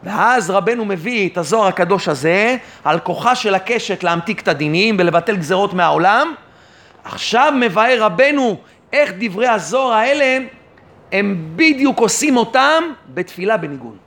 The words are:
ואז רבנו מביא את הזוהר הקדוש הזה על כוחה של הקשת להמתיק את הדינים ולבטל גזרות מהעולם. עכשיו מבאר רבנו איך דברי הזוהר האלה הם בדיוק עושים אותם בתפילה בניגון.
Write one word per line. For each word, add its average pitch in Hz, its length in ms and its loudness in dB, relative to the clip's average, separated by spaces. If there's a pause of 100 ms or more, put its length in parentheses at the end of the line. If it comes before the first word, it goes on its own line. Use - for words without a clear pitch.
ואז 208 460 0
רבנו 208 340 0
מביא 196 440 -4
את - 100 -6
הזוהר 190 280 2
הקדוש 180 420 0
הזה 175 480 2 (280)
על 156 140 2
כוחה 185 360 -2
של 214 200 -2
הקשת 202 500 -4
להמתיק 170 360 -2
את - 80 -4
הדינים 165 500 0
ולבטל 170 380 2
גזרות 185 380 -2
מהעולם. 185 600 2 (680)
עכשיו 277 560 0
מבאר 233 380 2
רבנו 233 580 2 (360)
איך 277 260 2
דברי 214 300 -2
הזוהר 226 440 0
האלה 262 460 2 (760)
הם 202 240 0 (200)
בדיוק 285 420 2
עושים 254 380 2
אותם 269 460 2 (320)
בתפילה 180 420 -4
בניגון. 135 400 -8 (100)